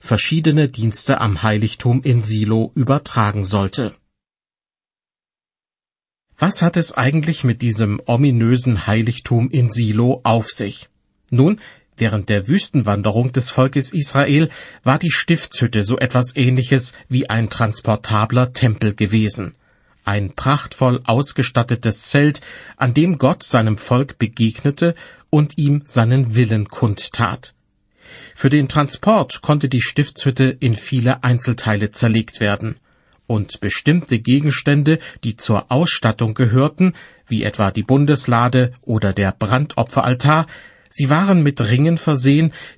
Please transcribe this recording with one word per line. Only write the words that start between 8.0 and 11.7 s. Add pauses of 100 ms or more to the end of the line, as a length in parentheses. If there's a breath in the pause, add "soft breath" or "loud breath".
ominösen
Heiligtum
in
Silo
auf
sich? (420)
Nun, (360 loud breath)